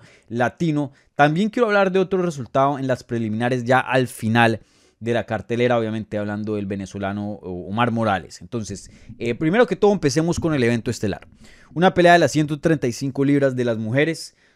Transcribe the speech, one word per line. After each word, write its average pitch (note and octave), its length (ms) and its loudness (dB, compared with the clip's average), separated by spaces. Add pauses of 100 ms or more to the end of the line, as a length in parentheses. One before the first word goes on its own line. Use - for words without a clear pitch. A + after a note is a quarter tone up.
(280)
latino, C#3 640 -2 (220)
también D#3 340 2
quiero A#3 200 0
hablar G3+ 220 2
de F#3 100 2
otro F#3 200 0
resultado C#3 580 0
en C3+ 80 -6
las B2+ 160 -2
preliminares A#2 640 -2
ya B2+ 140 4
al B2+ 300 0
final A2+ 520 2 (400)
de A2+ 120 -4
la A#2 140 -2
cartelera, A#2+ 520 0
obviamente A2 380 -4
hablando G#2 380 -6
del G#2 100 -4
venezolano G2 680 -6
Omar F#2 580 -4
Morales. G#2+ 500 -2
Entonces, G2 500 -10 (280)
eh, A#2 160 -4
primero F3 320 2
que F#3 100 -4
todo, G3+ 160 4
empecemos D#3+ 480 0
con D#3+ 140 0
el C3 100 2
evento A#2 260 0
estelar. - 380 -6 (460)
Una F3+ 180 4
pelea F3 220 6
de F3 60 6
las D3+ 120 4
ciento D3+ 260 0
treinta D#3 280 0
y A#2+ 60 -2
cinco C#3 300 -4
libras C#3 320 2
de B2 120 -2
las A#2 100 0
mujeres, C3+ 580 -2 (220)